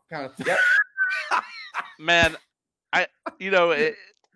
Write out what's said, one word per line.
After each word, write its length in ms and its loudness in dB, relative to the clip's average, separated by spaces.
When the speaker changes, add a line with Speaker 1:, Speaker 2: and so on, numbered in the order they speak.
Speaker 1:
kind 180 -10
of 100 -16
thing. 100 -6
Speaker 2:
Yep. 120 2
Speaker 3:
<laughs> 680 -8
Man, 380 2
I, 140 0
you 120 -6
know, 200 4
it, 260 0